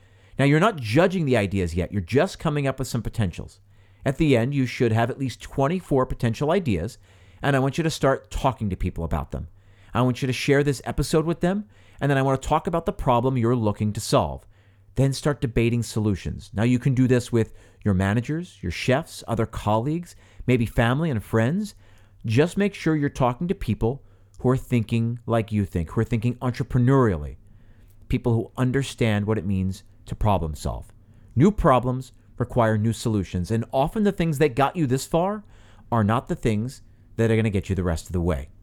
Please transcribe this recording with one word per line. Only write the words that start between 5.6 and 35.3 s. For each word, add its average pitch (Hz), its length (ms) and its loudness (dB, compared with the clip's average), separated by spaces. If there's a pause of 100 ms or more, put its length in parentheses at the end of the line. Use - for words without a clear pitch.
potential 127 440 -2
ideas, 117 460 -2 (440)
and 139 140 2
I 131 40 4
want 135 180 0
you 165 60 -2
to 160 60 0
start - 400 0
talking 117 420 -2
to 90 40 -4
people 85 300 -4
about 76 260 -4
them. 73 160 -8 (460)
I 117 80 2
want 123 200 0
you 143 40 -2
to 127 80 -2
share 143 300 2
this 143 200 -2
episode 156 420 0
with 165 140 -4
them, 202 300 -2 (300)
and 143 100 0
then 139 80 4
I 135 40 2
want 135 200 2
to - 60 -8
talk 156 200 0
about 170 180 -2
the 190 80 -4
problem 131 440 0
you're 117 180 2
looking 107 380 0
to 107 80 -6
solve. 80 440 0 (500)
Then 135 180 2
start 147 280 -2
debating 117 420 0
solutions. 98 680 -4
Now, 104 100 0
you 123 160 4
can 135 140 2
do 127 140 4
this 123 240 2
with 113 220 0 (300)
your 104 100 2
managers, 117 680 -2
your 87 100 -4
chefs, - 560 -2
other 113 180 0
colleagues, 131 680 -2 (320)
maybe 123 180 2
family 131 440 0
and 110 140 -2
friends. 147 520 0 (500)
Just 139 320 2
make 202 160 0
sure 160 220 0
you're 143 140 0
talking 127 380 0
to 196 80 -2
people 113 480 -2 (360)
who 127 100 2
are 131 80 4
thinking 117 680 -2
like 113 260 0
you 104 140 2
think, 85 260 -4
who - 100 0
are - 40 2
thinking 120 300 -2
entrepreneurially, 120 1040 0 (680)
people 123 260 0
who 113 240 -2
understand 123 680 0
what 110 120 0
it 80 80 -6
means 95 380 -2 (220)
to - 100 -8
problem 82 400 0
solve. - 380 -8 (420)
New 165 160 6
problems 127 600 0 (260)
require 113 400 0
new 110 160 0
solutions, 98 580 -2
and 113 200 -2
often 156 320 0
the 202 80 2
things 165 260 -2
that 147 180 2
got - 200 0
you 160 120 0
this 127 180 0
far 196 380 -2 (480)